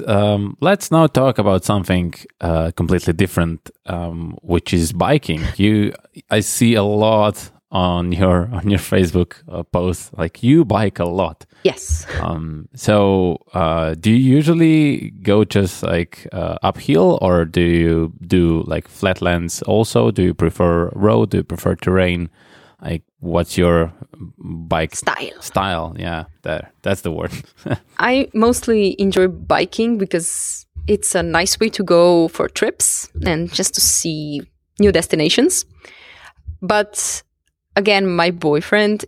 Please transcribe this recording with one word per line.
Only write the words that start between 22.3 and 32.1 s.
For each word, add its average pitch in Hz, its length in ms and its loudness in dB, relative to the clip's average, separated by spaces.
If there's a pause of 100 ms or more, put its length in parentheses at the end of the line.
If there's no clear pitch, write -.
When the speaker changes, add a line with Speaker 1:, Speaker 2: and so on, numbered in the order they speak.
Speaker 1:
Like, 82 220 -8 (160)
what's 85 380 -2
your 85 340 2 (460)
bike 82 580 -6
Speaker 2:
Style. - 460 -6
Speaker 1:
style? 85 580 -4
Yeah, 82 240 -6 (200)
there, 78 280 -8 (100)
that's 98 200 -4
the 87 100 -4
word. 82 220 -6 (320)
<laughs> - 340 -6
Speaker 2:
I 262 340 0
mostly 220 640 0
enjoy 190 280 2
biking 196 720 -2
because - 680 -6 (220)
it's - 260 0
a 180 80 0
nice 170 380 0
way 220 120 0
to 208 120 -4
go 170 460 4